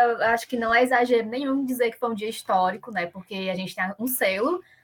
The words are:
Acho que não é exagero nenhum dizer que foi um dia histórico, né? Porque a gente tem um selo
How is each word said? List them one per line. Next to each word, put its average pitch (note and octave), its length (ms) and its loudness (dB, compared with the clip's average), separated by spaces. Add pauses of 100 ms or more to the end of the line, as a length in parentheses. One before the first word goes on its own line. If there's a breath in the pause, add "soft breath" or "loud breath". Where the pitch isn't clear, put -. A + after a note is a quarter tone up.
(320)
Acho A#3 160 -4
que B3+ 80 -4
não A3+ 180 0
é B3 80 6
exagero B3 460 2
nenhum C4+ 360 -2
dizer B3 260 0
que - 80 -18
foi A#3 120 -2
um A3+ 40 -4
dia G#3+ 140 -6
histórico, G3 600 2
né? F3+ 160 -2
Porque F#3+ 440 -8
a F3+ 40 -2
gente F3+ 200 -6
tem F#3 100 -2 (140)
um A#3 80 -4
selo B3+ 560 0 (220 loud breath)